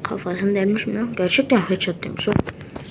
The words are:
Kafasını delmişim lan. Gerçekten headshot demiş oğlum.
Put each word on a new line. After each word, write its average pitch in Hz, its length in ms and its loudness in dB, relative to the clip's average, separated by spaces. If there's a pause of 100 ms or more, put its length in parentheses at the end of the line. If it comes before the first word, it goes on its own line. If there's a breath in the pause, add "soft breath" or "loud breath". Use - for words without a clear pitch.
Kafasını 196 520 0
delmişim 208 400 0
lan. 233 220 -4
Gerçekten 233 400 4
headshot 180 460 0
demiş - 240 -4
oğlum. 214 100 4 (540 loud breath)